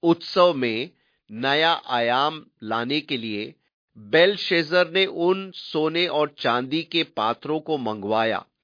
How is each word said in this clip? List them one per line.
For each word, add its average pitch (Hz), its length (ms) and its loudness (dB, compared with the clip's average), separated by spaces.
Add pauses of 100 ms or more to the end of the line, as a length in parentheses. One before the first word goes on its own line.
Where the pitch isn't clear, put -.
उत्सव 170 500 4
में 123 360 -2 (420)
नया 143 540 2
आयाम 131 600 0 (180)
लाने 117 380 -4
के 147 160 -8
लिए 110 380 -8 (420)
बेलशेजर 170 920 2
ने 190 160 2
उन 185 460 -2
सोने 160 560 -2
और 147 300 0
चांदी 131 460 0
के 160 200 -2
पात्रों 139 560 -2
को 156 180 -4
मंगवाया, 110 680 -2 (180)